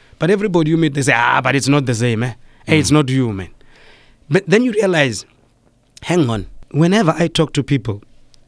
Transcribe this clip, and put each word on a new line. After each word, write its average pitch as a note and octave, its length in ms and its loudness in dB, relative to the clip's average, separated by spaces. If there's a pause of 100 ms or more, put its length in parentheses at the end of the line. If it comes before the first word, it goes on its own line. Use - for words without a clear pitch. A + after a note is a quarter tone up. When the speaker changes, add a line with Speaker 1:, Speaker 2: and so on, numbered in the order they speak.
(180)
Speaker 1:
But D#3+ 120 0
everybody F3+ 400 0
you E3 80 0
meet, D#3 160 0
they C#3+ 80 -4
say, C3+ 120 0
"Ah, A#2+ 280 2
but C3 120 0
it's C3 140 -2
not C#3+ 180 2
the B2 80 0
same, A#2 300 -2
eh? A#2 100 -8 (320)
Hey, D#3+ 140 2
it's A2+ 100 0
Speaker 2:
Mm. C#3+ 40 4
Speaker 1:
not D3+ 160 2
you, B2+ 220 0
man." F#2+ 180 -8 (760)
But F3+ 200 0
then A3 160 4
you B3 80 -2
realize, D3+ 540 0 (760)
hang D#3+ 280 0
on, A2 160 -4 (260)
whenever E3+ 440 2
I E3+ 120 0
talk D#3+ 240 -2
to C#3+ 100 -2
people, A2+ 400 -4 (460)